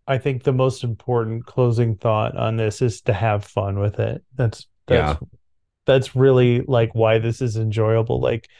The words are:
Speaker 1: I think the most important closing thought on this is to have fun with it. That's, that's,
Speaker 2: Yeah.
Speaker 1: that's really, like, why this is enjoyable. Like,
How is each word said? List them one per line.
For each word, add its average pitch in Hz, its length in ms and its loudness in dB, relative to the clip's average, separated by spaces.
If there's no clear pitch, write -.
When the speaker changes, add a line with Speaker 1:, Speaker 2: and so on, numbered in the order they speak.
Speaker 1:
I 135 100 0
think 131 260 -4
the 135 100 2
most 131 300 0
important 117 640 -4
closing 120 500 0
thought 110 400 -2
on 113 200 -2
this 110 260 -4
is 120 200 -2
to 113 120 0
have 104 320 -2
fun 98 320 -4
with 101 220 -2
it. 110 240 -4
That's, 123 300 -4
that's, 78 340 2
Speaker 2:
Yeah. - 60 -18
Speaker 1:
that's 131 300 2
really, 127 460 4
like, 117 340 0
why 110 240 4
this 113 220 -4
is 113 160 -2
enjoyable. 110 640 0
Like, 120 260 -2